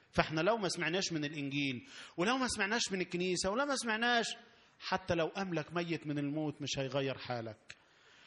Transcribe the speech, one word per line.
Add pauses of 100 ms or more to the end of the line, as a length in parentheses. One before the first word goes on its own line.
(120)
فاحنا
لو
ما
سمعناش
من
الإنجيل، (300)
ولو
ما
سمعناش
من
الكنيسة،
ولو
ما
سمعناش (540)
حتى
لو
قام
لك
ميت
من
الموت
مش
هيغير
حالك. (520)